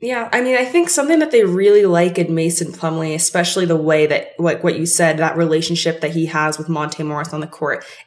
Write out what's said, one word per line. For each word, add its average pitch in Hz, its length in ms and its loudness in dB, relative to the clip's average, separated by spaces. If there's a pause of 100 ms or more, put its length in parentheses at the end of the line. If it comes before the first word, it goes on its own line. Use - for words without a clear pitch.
Yeah, 233 300 -6
I 247 100 0
mean, 254 140 0
I 254 100 0
think 339 240 2
something 302 280 2
that 302 120 0
they 226 140 6
really 196 420 4
like 175 320 2
in 165 160 0
Mason 165 380 -2
Plumlee, 160 420 -4
especially 175 500 -2
the 165 100 2
way 156 320 2
that, - 320 -2
like 170 240 0
what 170 160 0
you 160 60 -4
said, 165 320 2
that 160 220 0
relationship 165 640 0
that 147 100 -4
he 165 140 -2
has 156 320 -2
with 156 100 -8
Monte 156 340 -4
Morris 151 300 -8
on 151 80 -6
the 151 60 -8
court, - 380 -6 (220)